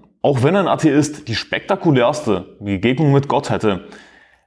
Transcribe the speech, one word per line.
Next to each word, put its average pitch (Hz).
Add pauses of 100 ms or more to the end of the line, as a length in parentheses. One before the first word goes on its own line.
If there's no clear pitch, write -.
(220)
Auch 127
wenn 170
ein 185
Atheist 143
die 110
spektakulärste 135
Begegnung 117
mit 139
Gott 147
hätte, 101 (600)